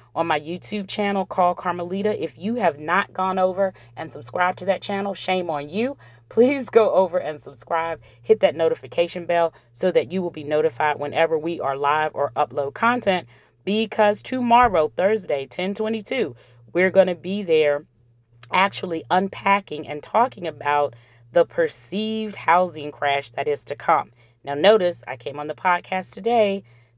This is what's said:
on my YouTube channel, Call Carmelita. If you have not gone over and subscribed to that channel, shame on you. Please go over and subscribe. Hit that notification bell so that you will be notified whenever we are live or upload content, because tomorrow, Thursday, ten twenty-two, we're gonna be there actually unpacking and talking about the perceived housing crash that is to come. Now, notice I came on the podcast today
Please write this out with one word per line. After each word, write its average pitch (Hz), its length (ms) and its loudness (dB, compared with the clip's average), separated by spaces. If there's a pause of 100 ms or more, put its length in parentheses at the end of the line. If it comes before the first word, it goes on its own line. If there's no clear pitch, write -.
(160)
on 165 100 0
my 160 140 2
YouTube 180 480 -8
channel, 202 380 -2
Call 180 280 2
Carmelita. 175 720 -4
If 160 140 -8
you 202 180 -4
have 170 240 0
not 170 340 -2
gone 190 240 -2
over 185 360 0 (220)
and 160 160 -10
subscribed 180 480 -2
to 180 60 -12
that 185 160 0
channel, 202 320 -4
shame 185 360 -2
on 147 200 -6
you. 233 280 -2 (320)
Please 254 400 2
go 214 240 4
over 180 260 2
and 147 200 -6
subscribe. 165 600 -6 (200)
Hit 220 180 4
that 170 160 2
notification 165 680 -2
bell 170 280 0 (200)
so 185 180 0
that 160 200 2
you 185 100 -2
will 175 100 -4
be 156 120 -14
notified 151 560 0
whenever 156 380 0
we 165 220 -6
are 135 160 -2
live 147 400 0
or 139 200 -2
upload 143 380 -2
content, 226 540 0 (360)
because 208 580 0
tomorrow, 233 760 2
Thursday, 175 500 0
ten 185 300 -6
twenty-two, 214 600 -4 (360)
we're 180 200 2
gonna 185 220 4
be 185 300 -6
there 156 420 2 (680)
actually 185 600 0
unpacking 190 760 0
and 147 140 -8
talking 214 460 0
about 147 480 -2 (380)
the 170 120 6
perceived 214 880 -4
housing 165 560 0
crash 143 400 -2
that 143 160 -6
is 143 180 -2
to - 100 -8
come. - 360 0 (320)
Now, 139 100 -8
notice 180 520 4
I 131 120 -10
came 147 240 -10
on 151 60 -8
the 156 60 -6
podcast 185 580 -2
today 202 520 0 (340)